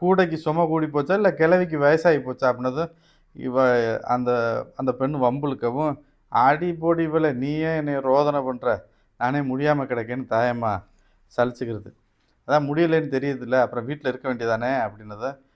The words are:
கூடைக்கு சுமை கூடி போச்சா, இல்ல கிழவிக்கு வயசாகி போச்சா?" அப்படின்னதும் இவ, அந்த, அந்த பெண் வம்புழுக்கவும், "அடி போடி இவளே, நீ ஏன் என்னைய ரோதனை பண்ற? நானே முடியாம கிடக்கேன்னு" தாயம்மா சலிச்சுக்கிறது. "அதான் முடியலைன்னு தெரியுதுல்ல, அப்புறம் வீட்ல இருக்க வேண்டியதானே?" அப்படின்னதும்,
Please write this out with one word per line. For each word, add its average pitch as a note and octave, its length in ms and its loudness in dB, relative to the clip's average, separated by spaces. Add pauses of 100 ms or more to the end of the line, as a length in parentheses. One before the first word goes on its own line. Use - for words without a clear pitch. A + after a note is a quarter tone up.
கூடைக்கு F3+ 340 2
சுமை D#3 320 0
கூடி D#3+ 200 0
போச்சா, D3 280 0
இல்ல G3+ 200 2
கிழவிக்கு D#3+ 440 2
வயசாகி D#3 400 4
போச்சா?" B2+ 260 -6
அப்படின்னதும் B2+ 480 -2 (400)
இவ, C3 300 -2 (380)
அந்த, B2 300 -2 (460)
அந்த C3 160 -2
பெண் C3+ 220 -2
வம்புழுக்கவும், C#3 880 -2 (280)
"அடி D3+ 460 2
போடி E3 280 0
இவளே, D#3 300 2
நீ B2+ 200 -4
ஏன் D#3+ 240 -2
என்னைய D3 240 -2
ரோதனை C#3 440 2
பண்ற? B2 420 -2 (320)
நானே C3 200 0
முடியாம C#3 480 0
கிடக்கேன்னு" A#2+ 420 -4
தாயம்மா A#2 540 0 (540)
சலிச்சுக்கிறது. A#2+ 540 -2 (560)
"அதான் C#3+ 200 2
முடியலைன்னு D#3 480 0
தெரியுதுல்ல, C3 460 0
அப்புறம் A#2 240 -2
வீட்ல C#3+ 240 -6
இருக்க B2+ 260 -4
வேண்டியதானே?" A#2 460 -2
அப்படின்னதும், G#2+ 580 -8 (180)